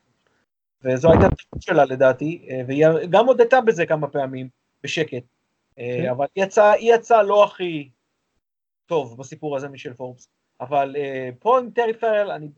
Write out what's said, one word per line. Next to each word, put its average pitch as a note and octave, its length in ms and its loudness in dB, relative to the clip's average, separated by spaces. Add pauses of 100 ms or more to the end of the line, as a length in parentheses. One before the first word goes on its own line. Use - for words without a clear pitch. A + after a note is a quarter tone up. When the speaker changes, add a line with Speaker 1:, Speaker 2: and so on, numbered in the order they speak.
(840)
Speaker 1:
וזו C3 280 2
הייתה E3 160 6
טעות - 340 -6
שלה D#3+ 220 2
לדעתי, C3 640 0
אה, C3 160 -8
והיא C#3+ 200 2 (240)
גם G3+ 160 4
הודתה B3 340 4
בזה F#3 260 0
כמה D3+ 220 -2
פעמים, C3 400 -8 (360)
בשקט. C#3+ 380 -6 (560)
אה, B2 240 -8
Speaker 2:
כן. B2+ 80 -4
Speaker 1:
אבל C3 160 -4 (100)
היא F#3+ 80 -2
יצאה, G#3 280 4
היא A3+ 220 4
יצאה A#3 280 4
לא G3+ 220 4
הכי E3+ 440 -6 (960)
טוב B2+ 320 -6
בסיפור D3 380 -10
הזה C#3 120 -10
משל C3+ 240 -16
פורבס. B2+ 360 -18 (320)
אבל, C#3 380 -4
אה, C3+ 400 -8
פה B3 200 0
עם B3 120 -6
טרי A3+ 240 -2
פרל, G#3+ 360 -2
אני, D3+ 280 -12